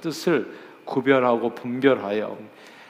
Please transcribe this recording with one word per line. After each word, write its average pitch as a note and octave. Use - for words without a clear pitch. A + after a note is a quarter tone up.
뜻을 D#3
구별하고 B2
분별하여 A2